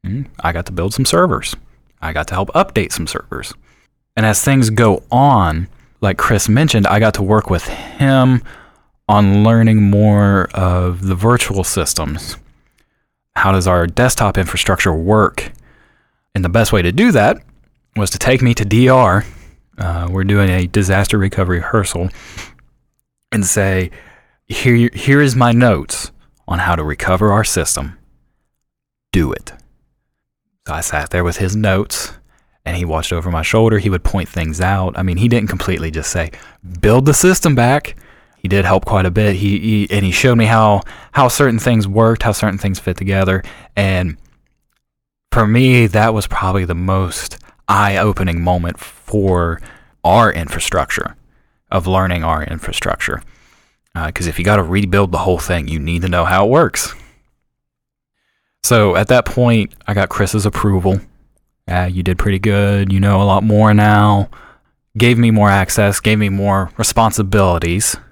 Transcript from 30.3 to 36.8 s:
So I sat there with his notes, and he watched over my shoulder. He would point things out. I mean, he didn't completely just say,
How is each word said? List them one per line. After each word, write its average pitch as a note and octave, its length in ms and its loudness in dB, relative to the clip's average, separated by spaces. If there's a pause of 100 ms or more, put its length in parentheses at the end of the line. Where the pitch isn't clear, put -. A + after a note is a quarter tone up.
So D2+ 60 -8
I D#2 80 -8
sat D2+ 300 -8
there F2 120 -2
with F2 140 -4
his F#2+ 180 -4
notes, G2+ 560 -4 (540)
and F2 100 -6
he F2 80 -4
watched D#2+ 300 -6
over F2 180 -6
my E2 100 -4
shoulder. A2 380 2
He G2 100 -2
would F#2 140 -4
point F#2 240 -4
things D#2+ 320 -6
out. F#2 380 -2
I F#2 60 -4
mean, F2 140 -2
he A#2 120 2
didn't A2+ 200 0
completely F2 400 -6
just D#2 220 -8
say, E2 200 -6 (500)